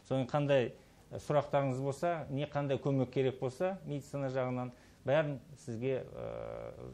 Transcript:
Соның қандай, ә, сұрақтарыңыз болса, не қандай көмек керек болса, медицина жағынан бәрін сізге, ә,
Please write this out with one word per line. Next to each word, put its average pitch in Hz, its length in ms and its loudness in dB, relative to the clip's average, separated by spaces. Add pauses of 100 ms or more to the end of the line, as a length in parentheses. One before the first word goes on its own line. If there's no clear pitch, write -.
Соның 131 180 2
қандай, 139 460 4 (400)
ә, 120 100 -6
сұрақтарыңыз 139 560 2
болса, 139 520 0
не 143 200 -2
қандай 139 320 0
көмек 135 320 2
керек 131 240 2
болса, 185 480 -2
медицина 143 480 -6
жағынан 127 380 -2 (340)
бәрін 147 320 2 (260)
сізге, 120 380 -2
ә, 57 680 -8 (220)